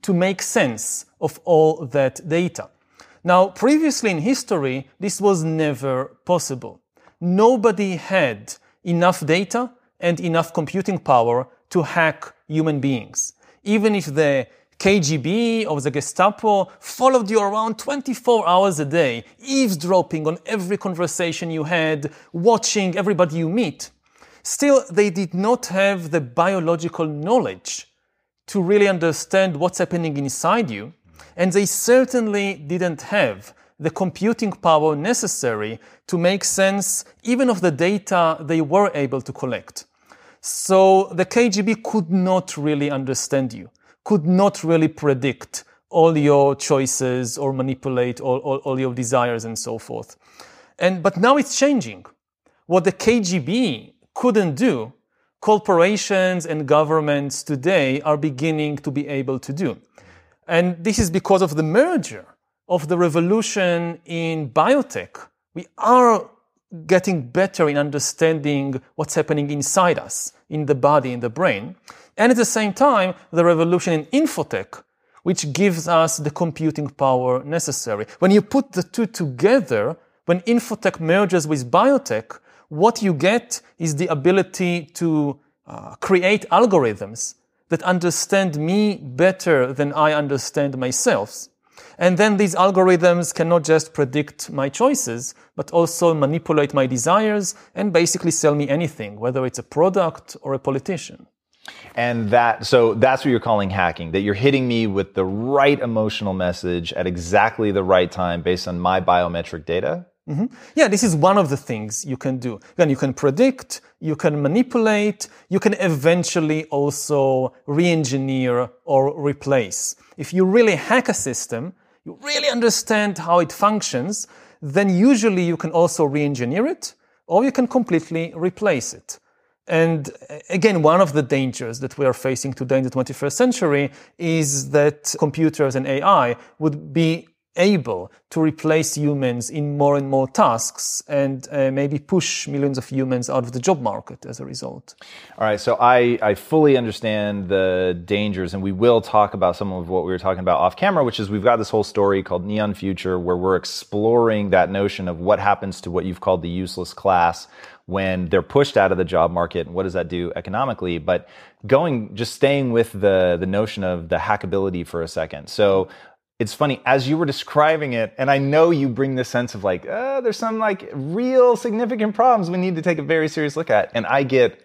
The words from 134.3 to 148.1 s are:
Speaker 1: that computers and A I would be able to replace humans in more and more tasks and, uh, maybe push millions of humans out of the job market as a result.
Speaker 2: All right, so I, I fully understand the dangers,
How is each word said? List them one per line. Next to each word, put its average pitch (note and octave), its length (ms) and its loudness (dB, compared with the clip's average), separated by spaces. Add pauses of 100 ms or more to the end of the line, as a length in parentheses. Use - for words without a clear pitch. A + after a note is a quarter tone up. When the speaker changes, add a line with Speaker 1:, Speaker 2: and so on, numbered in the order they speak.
Speaker 1:
that D3 480 2
computers D3+ 560 0
and C3 120 -4
A C#3 160 -2
I D3 340 4 (220)
would D#3 340 -4
be E3 360 0 (280)
able C3+ 560 0 (180)
to E3 100 -2
replace D#3 540 0
humans C3+ 560 -2
in D3 260 -4
more C#3+ 200 4
and C#3 120 -4
more C3+ 200 0
tasks - 800 0
and, C#3 420 -2
uh, C3+ 220 0
maybe C#3+ 260 -2
push - 480 -4
millions C#3 320 -2
of B2 100 -10
humans C3 400 -4
out C3 140 0
of A#2+ 80 -10
the B2+ 80 -8
job D3 240 0
market A2 440 -8
as A#2 120 -14
a C3+ 60 -12
result. - 500 -16 (420)
Speaker 2:
All G#2+ 80 -2
right, G#2+ 140 0
so A#2+ 220 0
I, A#2+ 420 4
I G#2+ 120 2
fully D3+ 420 4
understand G#2 720 -2
the F#2 560 0
dangers, F#2+ 500 -2